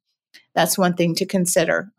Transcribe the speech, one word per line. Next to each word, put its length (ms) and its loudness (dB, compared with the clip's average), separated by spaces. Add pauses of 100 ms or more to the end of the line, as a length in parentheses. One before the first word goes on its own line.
(540)
That's 240 0
one 160 2
thing 220 0
to 100 -2
consider. 720 0